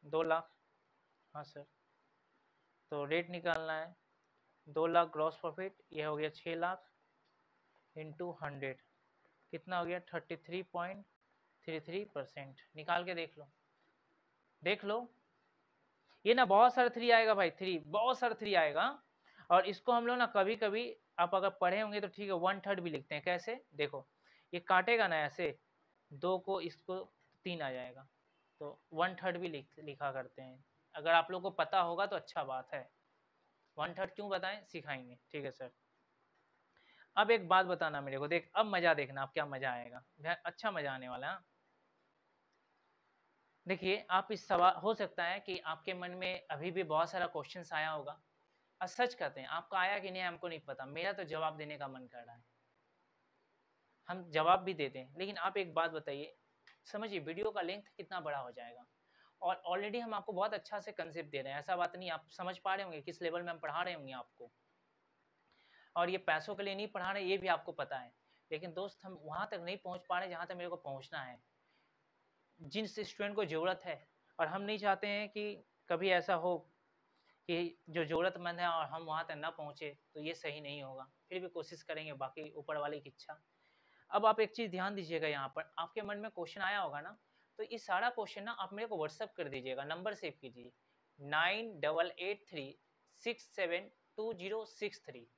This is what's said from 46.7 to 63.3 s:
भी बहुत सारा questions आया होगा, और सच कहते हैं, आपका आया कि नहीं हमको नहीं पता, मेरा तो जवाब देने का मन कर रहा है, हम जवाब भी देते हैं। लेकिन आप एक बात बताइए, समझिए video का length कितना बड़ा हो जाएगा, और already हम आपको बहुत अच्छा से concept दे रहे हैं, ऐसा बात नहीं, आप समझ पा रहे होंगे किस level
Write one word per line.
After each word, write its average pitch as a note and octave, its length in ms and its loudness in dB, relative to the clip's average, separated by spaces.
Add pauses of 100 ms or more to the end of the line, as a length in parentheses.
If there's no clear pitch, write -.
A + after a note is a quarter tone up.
भी F#3 140 0
बहुत D#3 260 4
सारा F3+ 160 0
questions E3+ 460 -8
आया D#3 160 2
होगा, D3+ 320 -6 (600)
और F#3 60 -2
सच A#3+ 260 0
कहते C#3 280 -4
हैं, C3 80 -10
आपका E3+ 300 -4
आया G3 200 2
कि F#3+ 120 -6
नहीं F#3 120 -4
हमको F3 240 -4
नहीं E3 140 -6
पता, C3+ 260 -8
मेरा E3 260 -4
तो F#3+ 120 -6
जवाब D#3 320 -2
देने D3+ 200 -8
का C#3 100 -6
मन C3 200 -12
कर A#2+ 160 -16
रहा A#2 120 -18
है, A#2+ 80 -20 (1700)
हम F3+ 220 -6
जवाब E3 320 6
भी F#3 120 -2
देते C3+ 240 -2
हैं। C3 180 -14
लेकिन G3 220 -6
आप F#3+ 180 -2
एक F3+ 160 -2
बात E3 180 2
बताइए, D3+ 440 -8 (520)
समझिए G#3 340 -6
video E3+ 300 -4
का G3+ 100 -4
length F#3+ 220 -4 (140)
कितना F#3 240 -8
बड़ा D3 180 -4
हो B2 120 -8
जाएगा, A#2+ 340 -16 (560)
और F#3 260 0
already G3+ 340 0
हम A3+ 120 -4
आपको G#3 200 -4
बहुत G3+ 200 0
अच्छा G3+ 260 -6
से G3+ 120 -12
concept E3 400 -8
दे C#3 100 -4
रहे C3+ 120 -6
हैं, C#3+ 60 -4
ऐसा F3+ 160 -2
बात F3 200 0
नहीं, F3+ 160 -8
आप D#3 200 -6
समझ F3+ 280 -6
पा F#3+ 160 0
रहे G3 80 -4
होंगे E3 180 -8
किस E3 200 -10
level E3+ 200 0